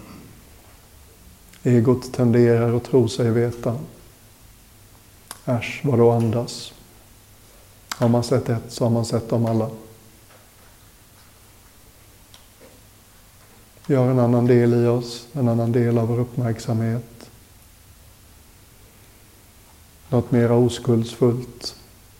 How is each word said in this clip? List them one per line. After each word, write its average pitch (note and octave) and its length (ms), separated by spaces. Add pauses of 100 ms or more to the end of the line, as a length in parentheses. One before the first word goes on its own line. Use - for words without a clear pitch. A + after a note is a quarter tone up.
(1600)
Egot B2 500
tenderar A#2 640
att A#2 80
tro A#2+ 240
sig A#2 220
veta. A#2 480 (1700)
Äsch, - 400
vadå A#2 260
andas? A#2 600 (1160)
Har A#2+ 200
man A#2+ 160
sett B2+ 240
ett A#2 240
så - 120
har A#2 60
man A#2 140
sett A2+ 240
dem A#2 180
alla. A2+ 240 (4000)
Vi D3+ 60
har B2+ 120
en C3 120
annan A#2+ 280
del A#2+ 280
i A#2+ 120
oss, A#2+ 460
en B2+ 160
annan A#2 240
del A#2+ 260
av A2+ 100
vår A#2+ 100
uppmärksamhet. A#2 1120 (2750)
Något A#2+ 220
mera A#2+ 240
oskuldsfullt, A#2+ 1200 (440)